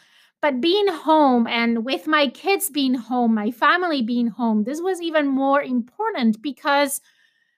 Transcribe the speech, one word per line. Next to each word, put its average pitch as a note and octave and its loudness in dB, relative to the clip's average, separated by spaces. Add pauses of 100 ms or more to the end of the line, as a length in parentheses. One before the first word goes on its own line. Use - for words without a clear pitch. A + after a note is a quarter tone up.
(420)
but C4+ 0
being G4 2
home D4 4
and A#3 -2
with C4+ -6
my D4+ 2
kids G4 -2
being C4+ 0
home, A#3+ 0
my G#3+ -2
family D#4+ 0
being A#3+ -2
home, A3 -2
this C#4+ -6
was F4+ -4
even D#4 0
more C4+ 2
important B3+ -2
because C#4+ -2 (560)